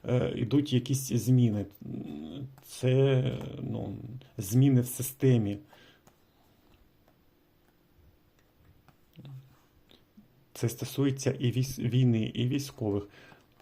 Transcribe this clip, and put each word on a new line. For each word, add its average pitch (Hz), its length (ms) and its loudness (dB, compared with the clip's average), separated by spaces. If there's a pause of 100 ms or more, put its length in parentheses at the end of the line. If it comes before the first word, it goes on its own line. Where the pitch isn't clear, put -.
е, 123 260 0
ідуть 131 380 0
якісь 131 340 0
зміни. 113 580 2 (1000)
Це, 131 580 2 (380)
ну, 110 360 -6 (400)
зміни 123 440 4
в 120 60 -2
системі. 117 720 0 (4000)
Це 117 160 -2
стосується 135 600 -2
і 123 200 0
війс-, 131 280 -2
війни, 120 540 2
і 120 140 0
військових. 113 600 -4 (540)